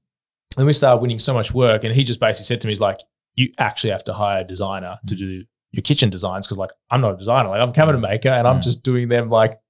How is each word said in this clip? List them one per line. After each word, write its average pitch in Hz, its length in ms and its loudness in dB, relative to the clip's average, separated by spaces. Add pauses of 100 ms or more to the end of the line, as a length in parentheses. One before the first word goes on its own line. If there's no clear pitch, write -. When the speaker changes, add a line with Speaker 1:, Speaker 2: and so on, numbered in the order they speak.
(580)
Speaker 1:
and 135 80 2
we 147 80 4
started 127 260 6
winning 117 200 -2
so 135 160 0
much 110 180 -2
work, 117 300 2
and 113 100 -2
he 135 100 4
just 117 160 -4
basically 110 260 0
said 117 160 -2
to 117 60 -6
me, 110 40 -2
he's 101 100 -2
like, 98 180 0 (360)
"You 127 240 0
actually 113 320 -2
have 95 140 -6
to 107 80 -8
hire 101 280 -2
a - 20 -6
designer 92 540 -8 (100)
to - 80 -4
Speaker 2:
Mm. - 40 -12
Speaker 1:
do 95 260 -10 (300)
your - 60 -4
kitchen 123 300 2
designs 92 340 -6
'cause, 98 140 -6
like, 95 100 -6 (220)
I'm 127 100 2
not 104 140 0
a - 20 -16
designer. 110 320 2
Like, 98 100 -2
I'm 123 100 2
a 120 40 -8
cabinet 156 240 4
Speaker 2:
Mm. - 40 -2
Speaker 1:
maker, 107 280 -2
and 123 180 2
I'm 131 120 4
Speaker 2:
Mm. - 40 -2
Speaker 1:
just 120 200 -2
doing 123 240 0
them, 117 240 0
like," 113 280 2 (100)